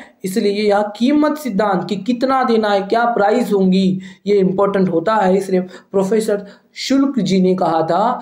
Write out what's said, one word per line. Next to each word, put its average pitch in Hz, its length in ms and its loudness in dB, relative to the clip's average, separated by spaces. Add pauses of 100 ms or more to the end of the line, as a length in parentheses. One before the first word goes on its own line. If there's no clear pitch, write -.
(240)
इसलिए 202 400 -2
यह 202 180 2 (160)
कीमत 294 400 2
सिद्धांत 196 520 -2
कि 214 60 -4
कितना 254 480 -2
देना 220 260 0
है, 202 120 0
क्या 214 240 -2
प्राइस 220 480 0
होंगी, 190 460 2 (280)
ये 202 80 2
इंपॉर्टेंट 196 540 2
होता 170 260 0
है। 190 220 2
इसलिए 190 240 0
प्रोफेसर 196 840 -2 (300)
शुक्ल 277 460 0
जी 185 200 2
ने 185 140 4
कहा 165 260 0
था 175 300 0 (100)